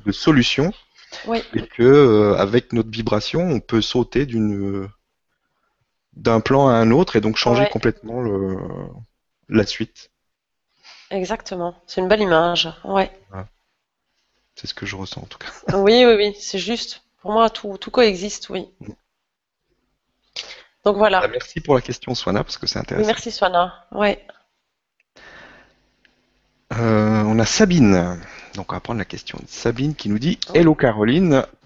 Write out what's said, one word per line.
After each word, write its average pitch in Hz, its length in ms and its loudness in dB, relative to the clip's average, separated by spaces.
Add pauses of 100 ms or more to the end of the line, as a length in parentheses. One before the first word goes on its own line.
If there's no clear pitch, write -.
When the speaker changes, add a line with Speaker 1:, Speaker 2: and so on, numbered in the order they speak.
Speaker 1:
de 101 80 -2
solutions, 151 600 0 (560)
Speaker 2:
Oui. 226 140 -4 (120)
Speaker 1:
et - 120 -6
que, - 180 -6
euh, 113 540 8
avec 101 340 0
notre 113 180 -2
vibration, 107 520 -4
on 156 180 -2
peut 113 220 -2
sauter 127 440 -2
d'une, 98 600 -4 (1300)
d'un 113 260 2
plan 139 280 4
à 127 40 6
un 113 180 4
autre 156 260 2
et 110 40 2
donc 110 160 0
changer 123 260 2
Speaker 2:
Ouais. 208 80 0
Speaker 1:
complètement 113 500 -4
le, 98 380 -4 (920)
la 107 180 2
suite. - 440 -10 (1000)
Speaker 2:
Exactement. 185 640 -8 (120)
C'est - 140 -8
une 185 80 0
belle 214 140 2
image. 170 460 2 (160)
Ouais. 196 260 -2 (200)
Speaker 1:
Voilà. 98 160 -12 (1120)
C'est - 100 -18
ce - 80 -12
que - 120 -14
je 98 100 -10
ressens, 95 260 -12
en 98 40 -16
tout - 120 -20
cas. - 100 -16 (180)
<laughs> 175 120 0
Speaker 2:
Oui, 220 260 4
oui, 233 120 6
oui, 202 240 -2
c'est - 180 -10
juste. 208 440 -8 (180)
Pour - 120 -8
moi, 226 160 2
tout, 202 300 -12
tout - 120 -16
coexiste, 208 600 -2
oui. 190 180 -10 (120)
Speaker 1:
Mm. - 120 -16 (1900)
Speaker 2:
Donc 202 140 2
voilà. 196 220 4
Speaker 1:
Bah, 135 80 0
merci 123 320 -10
pour 147 140 2
la 127 60 4
question, - 340 -8
Swana, 101 300 -2
parce - 140 -14
que - 80 -12
c'est - 120 -4
Speaker 2:
Oui, - 40 -4
Speaker 1:
intéressant. - 240 -2
Speaker 2:
merci, 226 240 -4
Swana. 180 640 -2
Ouais. 202 340 -2 (2500)
Speaker 1:
Euh, 110 540 2
on 113 120 2
a 110 80 2
Sabine. 101 720 4 (360)
Donc, 95 180 -12
on 90 40 -10
va 90 40 -12
prendre 117 180 -8
la 95 60 -6
question - 380 -16
de - 60 -20
Sabine 131 460 -4
qui - 140 -10
nous 104 100 0
dit : 143 200 -2 (120)
Speaker 2:
Oui. « - 100 -16
Speaker 1:
Hello 160 140 6
Caroline, 131 720 2 (220)